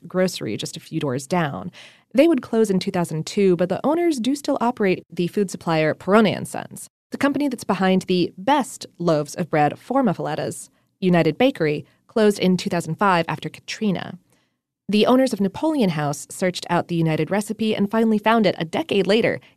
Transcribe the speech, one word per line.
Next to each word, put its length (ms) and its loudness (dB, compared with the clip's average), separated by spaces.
Grocery, 480 -2
just 220 -8
a 20 -14
few 220 -8
doors 260 -4
down. 460 -4
They 160 6
would 120 2
close 280 0
in 100 2
two 120 -6
thousand 360 -2
two, 300 2
but 100 0
the 180 -4
owners 360 0
do 120 0
still 280 -2
operate 480 0
the 180 -2
food 240 -2
supplier 420 0
Perrone 400 2
and 140 -8
Sons, 400 -12
the 80 -10
company 320 0
that's 160 -8
behind 380 2
the 340 0
best 480 -2
loaves 380 0
of 140 -6
bread 280 2
for 240 -2
muffalettas. 680 -4
United 360 4
Bakery 480 0
closed 320 2
in 160 4
two 140 -4
thousand 260 -2
five 320 2
after 220 -6
Katrina. 680 -6
The 180 2
owners 280 4
of 80 -2
Napoleon 480 0
House 400 -4
searched 400 -4
out 180 0
the 80 -4
United 340 0
recipe 460 -2
and 160 -2
finally 280 2
found 260 4
it 120 2
a 60 -4
decade 420 0
later 360 2